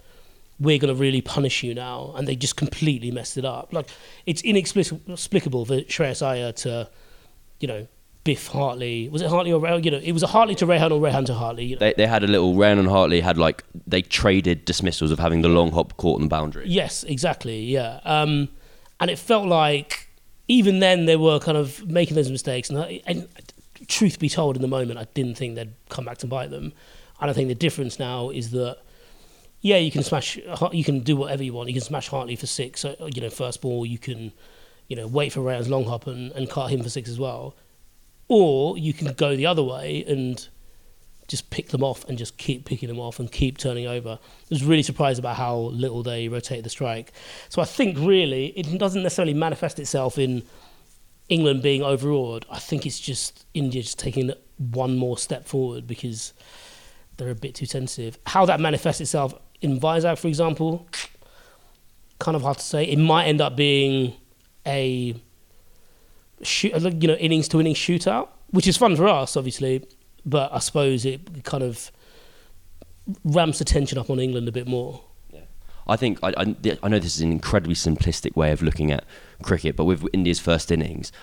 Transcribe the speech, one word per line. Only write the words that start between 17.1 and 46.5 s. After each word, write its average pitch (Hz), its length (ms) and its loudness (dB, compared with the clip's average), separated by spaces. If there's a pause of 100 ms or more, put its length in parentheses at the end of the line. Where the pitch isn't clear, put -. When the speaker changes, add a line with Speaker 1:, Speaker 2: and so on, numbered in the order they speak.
Speaker 1:
yeah. 123 440 -2
Um, 151 440 2 (500)
and 175 100 0
it 170 100 -4
felt 208 280 2
like 151 600 2 (400)
even 202 320 6
then 185 260 6
they 160 100 8
were 156 240 6
kind 156 180 0
of 147 320 -4
making 165 260 2
those 139 160 2
mistakes. 127 380 -4
And, 139 100 -4
I, 175 260 -8
and 175 220 -6 (600)
truth - 320 2
be 151 100 2
told, 147 260 0
in 127 60 -4
the 131 60 0
moment, 123 320 -2
I 110 140 -10
didn't 127 220 -2
think 120 200 -8
they'd 113 180 -10 (160)
come 127 160 -8
back 120 140 -12
to 127 80 -8
bite 131 220 -6
them. 143 240 -10 (460)
And 147 100 -2
I 139 40 0
think 135 140 0
the 123 80 -2
difference 139 440 -4
now 123 300 -6
is 120 220 -8
that, 123 260 -4 (840)
yeah, 202 160 4
you 160 140 2
can 143 120 0
smash, - 340 -4 (340)
you 165 120 0
can 139 180 0
do 139 140 2
whatever 139 280 -4
you 127 100 -6
want. 120 160 -8
You 127 60 -4
can 127 80 -4
smash 139 260 -8
Hartley 123 260 -6
for 127 120 -10
six, - 340 -6
so, 143 140 -6 (180)
you 123 80 -8
know, 117 80 -6
first 123 320 -8
ball. 120 240 -4
You 117 120 -6
can, 113 360 -10 (540)
you 131 80 -8
know, 110 120 -8
wait 135 240 -2
for 143 100 -6
Rehan's 127 280 -2
long 135 160 0
hop 117 220 -6
and, 127 260 -10
and 131 160 -6
cut 131 220 -4
him 127 120 -2
for 120 60 -8
six 117 200 -10
as 120 100 -8
well. 127 360 -8 (720)
Or 170 500 4
you 156 160 -2
can 143 200 -6
go 143 220 2
the 135 100 0
other 165 180 2
way 143 420 -6
and 127 400 -4 (800)
just - 220 -10
pick - 200 -8
them 131 140 -2
off 131 260 -4
and 127 80 -8
just 117 200 -12
keep 131 280 -6
picking 123 240 -8
them 117 100 -10
off 120 200 -10
and 120 120 -8
keep 135 260 0
turning 120 280 -4
over. 117 360 -8
I - 280 -20
was 143 160 -2
really 156 180 6
surprised 135 360 0
about 123 180 -6
how 123 180 -2
little 120 480 -4
they 117 240 -6
rotate 120 360 -8